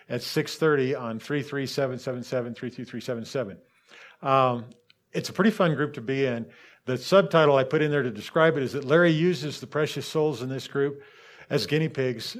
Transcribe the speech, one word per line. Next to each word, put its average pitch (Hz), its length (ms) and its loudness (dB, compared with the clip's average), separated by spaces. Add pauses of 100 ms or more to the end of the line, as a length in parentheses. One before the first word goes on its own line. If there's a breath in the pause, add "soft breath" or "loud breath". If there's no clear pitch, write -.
at 123 140 -6
six - 340 -4
thirty 143 380 2
on 117 260 -6
three 143 220 -4
three 139 240 -6
seven 131 320 -4
seven 123 240 -6
seven, 120 320 -4
three 120 160 -8
three 120 140 -12
three 113 180 -10
seven 117 240 -6
seven. 104 320 -6 (640 loud breath)
Um, 131 420 2 (480)
it's - 160 -6
a - 60 -12
pretty 208 160 4
fun 180 240 2
group 147 200 -2
to 131 60 -10
be 135 240 -2
in. 117 220 -2 (400 loud breath)
The 127 120 -2
subtitle 160 580 6
I 131 80 4
put 156 180 0
in 151 80 0
there 143 120 2
to 123 80 -2
describe 147 460 2
it 139 60 0
is 120 100 -4
that 139 120 -6
Larry 165 260 6
uses 156 500 0
the 127 60 -12
precious 147 400 -4
souls 151 360 -2
in 131 60 -6
this 131 180 -6
group 143 360 -2 (460 loud breath)
as 143 180 -2
guinea 156 220 0
pigs 127 520 -4